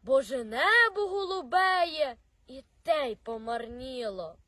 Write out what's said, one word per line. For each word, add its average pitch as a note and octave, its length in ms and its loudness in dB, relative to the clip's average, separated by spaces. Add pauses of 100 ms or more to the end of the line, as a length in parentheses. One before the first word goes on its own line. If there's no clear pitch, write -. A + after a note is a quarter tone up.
Боже B3+ 420 0
небо G4+ 640 4
голубеє, F4+ 1080 0 (300)
і C4 180 -18 (180)
те D4+ 280 0
й G#3 60 -8
помарніло. A3+ 1200 -8 (120)